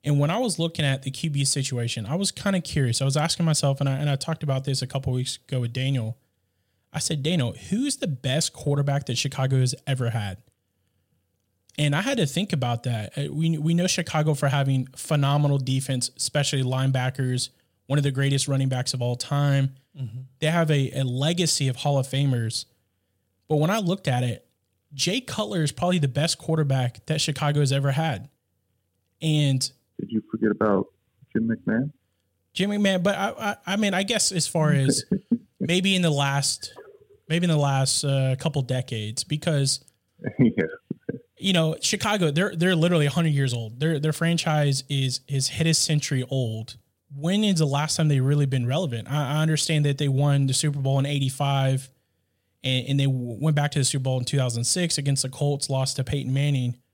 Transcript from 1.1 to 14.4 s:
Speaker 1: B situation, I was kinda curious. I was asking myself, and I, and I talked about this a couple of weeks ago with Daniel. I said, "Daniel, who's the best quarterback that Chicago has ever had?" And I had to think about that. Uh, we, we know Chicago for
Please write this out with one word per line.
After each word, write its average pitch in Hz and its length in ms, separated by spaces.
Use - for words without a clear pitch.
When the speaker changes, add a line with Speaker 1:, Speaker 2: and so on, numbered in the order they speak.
Speaker 1:
B 139 140
situation, 120 600
I 117 80
was 190 180
kinda 196 300
curious. 127 400
I 135 40
was 139 120
asking 165 280
myself, 143 340
and 139 100
I, 135 80
and 147 100
I 143 80
talked 156 280
about 135 220
this 135 180
a 123 40
couple 135 240
of 127 40
weeks 127 320
ago 127 140
with 117 120
Daniel. 127 460
I 160 60
said, 151 240
"Daniel, 147 300
who's 262 440
the - 100
best 139 460
quarterback 143 540
that 117 100
Chicago 131 440
has 123 120
ever 127 240
had?" 101 320
And 147 160
I 165 60
had 254 180
to 160 80
think 185 260
about 123 300
that. 113 340
Uh, 143 160
we, 160 240
we 156 160
know 175 140
Chicago 156 480
for 139 140